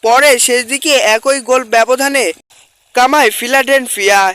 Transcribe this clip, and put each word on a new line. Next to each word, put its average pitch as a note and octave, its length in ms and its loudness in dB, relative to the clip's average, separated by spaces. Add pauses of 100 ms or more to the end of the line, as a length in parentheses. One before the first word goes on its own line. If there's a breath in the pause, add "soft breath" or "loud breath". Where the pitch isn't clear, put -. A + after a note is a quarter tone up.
পরে B3+ 360 4
শেষ B3 260 0
দিকে C4+ 280 -4 (140)
একই A3+ 340 0
গোল B3 240 -2
ব্যবধানে A#3+ 640 0 (680 soft breath)
কামায় B3+ 360 2
ফিলাডেলফিয়া। A#3+ 880 -2 (140)